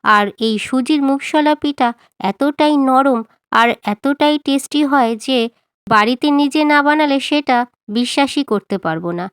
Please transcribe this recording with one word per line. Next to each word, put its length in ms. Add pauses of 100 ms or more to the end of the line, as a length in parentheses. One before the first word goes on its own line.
আর 220 (140)
এই 200
সুজির 420
মুগশলা 540
পিঠা 340 (300)
এতটাই 580
নরম 420 (320)
আর 180 (160)
এতটাই 540
টেস্টি 440
হয় 320
যে 220 (500)
বাড়িতে 440
নিজে 340
না 180
বানালে 360
সেটা 380 (320)
বিশ্বাসই 540
করতে 340
পারবো 340
না। 220